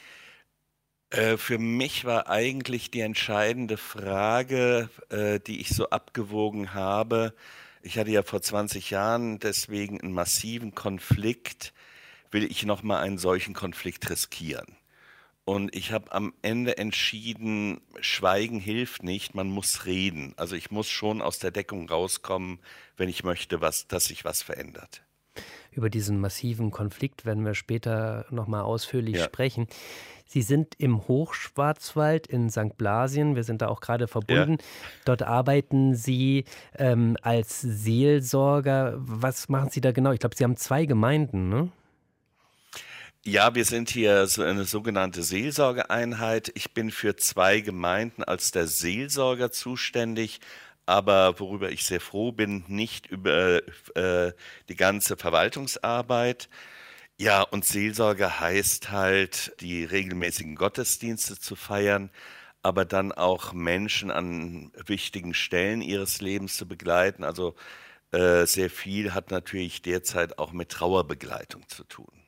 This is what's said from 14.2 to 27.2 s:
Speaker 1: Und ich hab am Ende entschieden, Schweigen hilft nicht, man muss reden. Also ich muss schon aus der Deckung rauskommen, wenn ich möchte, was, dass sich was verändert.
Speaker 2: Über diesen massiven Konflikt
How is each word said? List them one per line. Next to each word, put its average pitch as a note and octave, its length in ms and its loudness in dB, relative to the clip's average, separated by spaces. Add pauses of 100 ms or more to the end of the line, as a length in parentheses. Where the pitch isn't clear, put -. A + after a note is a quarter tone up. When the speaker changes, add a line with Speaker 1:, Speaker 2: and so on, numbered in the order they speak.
Speaker 1:
Und G2 300 -4
ich F#2+ 160 -8
hab A2 220 -4
am G2+ 280 -4
Ende A#2+ 360 -2
entschieden, G#2+ 1040 -4 (180)
Schweigen G2+ 600 0
hilft A2 440 -6
nicht, F#2 320 -6
man F#2+ 140 -4
muss - 360 -4
reden. F#2 520 -2
Also E2+ 180 -6
ich - 160 -12
muss G#2+ 180 -4
schon G#2+ 320 -2
aus - 180 -4
der F#2 120 -4
Deckung G2 380 -6
rauskommen, F2+ 680 -2 (360)
wenn F#2 140 -2
ich - 140 -8
möchte, F2 360 -2
was, D#2+ 280 -2
dass F2 180 -2
sich - 180 -8
was - 200 -4
verändert. - 600 -12 (680)
Speaker 2:
Über A2+ 180 0
diesen G#2 300 0
massiven A2 520 -2
Konflikt - 540 -6